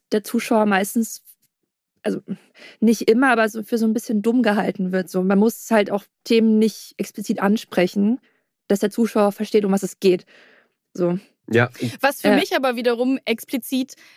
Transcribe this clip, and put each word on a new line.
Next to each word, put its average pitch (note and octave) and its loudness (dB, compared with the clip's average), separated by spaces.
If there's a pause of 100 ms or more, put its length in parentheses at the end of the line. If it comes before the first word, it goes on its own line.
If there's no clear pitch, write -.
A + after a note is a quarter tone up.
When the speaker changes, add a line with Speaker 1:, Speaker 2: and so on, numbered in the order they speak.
(120)
Speaker 1:
der G#3 0
Zuschauer A3 0
meistens, G#3 -2 (800)
also - -4 (600)
nicht A3 2
immer, B3+ 4
aber A3 2
so A3 -8
für A#3 -4
so A3 0
ein A3 2
bisschen A#3 -2
dumm A#3 2
gehalten G3 0
wird. F#3 -2
So, F#3 -2
man G3 2
muss A3 0
halt G#3 2
auch G3 -4 (200)
Themen A3 4
nicht - -2
explizit G3+ -6
ansprechen, G3+ 0 (480)
dass G3+ 0
der G#3 -2
Zuschauer G#3+ 0
versteht, G#3 0
um G3 0
was G3 0
es - -8
geht. F3+ 0 (680)
So. F3 -2 (320)
Speaker 2:
Ja. A#2+ 2 (300)
Speaker 3:
Was C#4+ -2
für - 0
Speaker 1:
Ja. - 4
Speaker 3:
mich F#4+ -2
aber C4 -2
wiederum A#3+ -2
explizit B3+ -4 (220)